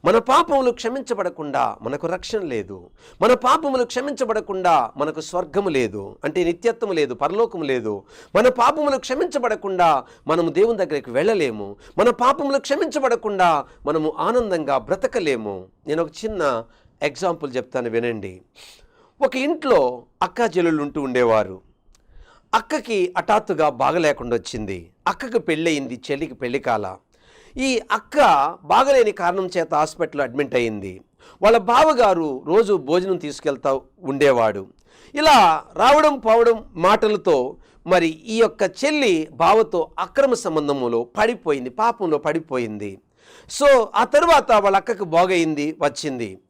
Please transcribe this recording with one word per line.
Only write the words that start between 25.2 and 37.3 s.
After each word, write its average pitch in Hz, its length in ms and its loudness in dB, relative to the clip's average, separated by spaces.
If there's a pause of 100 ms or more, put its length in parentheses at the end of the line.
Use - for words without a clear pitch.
పెళ్ళయింది, 151 640 -4 (100)
చెల్లికి 139 220 -6
పెళ్లి 123 260 -6
కాల. 104 360 -4 (640)
ఈ 254 240 -2 (100)
అక్క 220 260 -4 (460)
బాగలేని 240 480 4
కారణం 185 460 -4
చేత 165 160 -4
హాస్పిటల్లో 151 500 -2
అడ్మిట్ 127 320 -4
అయింది. 101 460 -4 (400)
వాళ్ళ 226 160 6
బావగారు 202 880 2
రోజు 196 280 2
భోజనం 180 440 -2
తీసుకెళ్తా 139 640 -4 (220)
ఉండేవాడు. 120 640 2 (480)
ఇలా 247 480 6 (120)
రావడం 302 440 4
పోవడం 226 540 2
మాటలతో 180 840 2 (320)